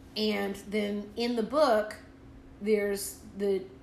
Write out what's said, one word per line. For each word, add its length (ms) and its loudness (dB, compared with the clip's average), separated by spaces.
And 380 0
then 480 -2
in 200 0
the 60 2
book, 540 4
there's 580 0
the 260 0